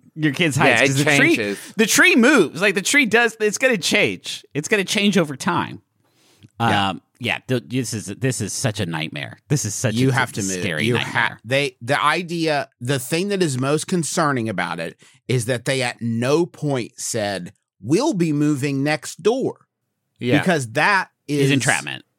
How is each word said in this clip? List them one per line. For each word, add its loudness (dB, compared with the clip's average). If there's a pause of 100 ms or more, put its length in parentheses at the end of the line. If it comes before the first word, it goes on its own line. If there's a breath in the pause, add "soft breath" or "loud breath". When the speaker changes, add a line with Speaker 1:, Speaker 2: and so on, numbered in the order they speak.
(160)
Speaker 1:
your 0
kid's 0
Speaker 2:
Yeah, 4 (140)
Speaker 1:
heights, 4
Speaker 2:
it 6
Speaker 1:
'cause 2
the 4
tree, 4
Speaker 2:
changes. -2 (180)
Speaker 1:
the 4
tree 4
moves. 4
Like, 2
the -2
tree 2
does, 2
it's 0
gonna 2
change. -2 (120)
It's -4
gonna 0
change 0
over 0
time. -4 (760 soft breath)
Speaker 3:
Yeah. 2
Speaker 1:
Um, -6 (180)
yeah, -2 (100)
th-, -2
this -4
is, -8
this -4
is -4
such -4
a -4
nightmare. -8 (100)
This 0
is -6
such -2
Speaker 3:
You 2
Speaker 1:
a, 2
Speaker 3:
have 0
to -6
Speaker 1:
a -4
Speaker 3:
move. -4
Speaker 1:
scary -2
Speaker 3:
You 2
Speaker 1:
nightmare. -4
Speaker 3:
ha-, -2
they, -2
the 0
idea, -2 (120)
the -2
thing -2
that -2
is 0
most -2
concerning -2
about -4
it -8 (300 soft breath)
is 0
that -4
they 0
at -4
no 0
point -4
said, -6 (280)
"We'll 2
be 0
moving 0
next -4
door." -2 (500)
Speaker 2:
Yeah. 0
Speaker 3:
Because 0
that 2 (180)
Speaker 1:
Is 0
Speaker 3:
is 4
Speaker 1:
entrapment. 0 (140)